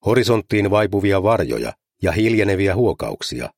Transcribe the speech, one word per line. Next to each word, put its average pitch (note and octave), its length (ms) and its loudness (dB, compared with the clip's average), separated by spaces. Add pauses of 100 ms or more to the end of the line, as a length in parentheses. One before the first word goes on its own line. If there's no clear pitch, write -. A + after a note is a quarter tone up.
horisonttiin G#2+ 640 2
vaipuvia G2 520 2
varjoja C2+ 500 0 (280)
ja F#2 100 0
hiljeneviä G2 640 0
huokauksia. - 840 -4